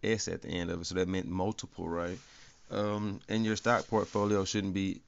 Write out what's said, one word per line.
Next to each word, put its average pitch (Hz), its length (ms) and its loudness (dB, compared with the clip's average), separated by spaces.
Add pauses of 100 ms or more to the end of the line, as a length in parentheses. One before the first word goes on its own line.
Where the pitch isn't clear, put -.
S 107 240 0
at 87 140 -4
the - 60 -10
end 87 220 -2
of 85 100 -4
it, 87 60 -8
so - 80 -6
that 92 140 2
meant 95 180 -2
multiple, 92 640 -4
right? 87 280 -2 (540)
Um, 104 480 -2 (100)
and 110 160 2
your 107 120 2
stock 117 320 2
portfolio 104 560 4
shouldn't 98 300 0
be 95 340 0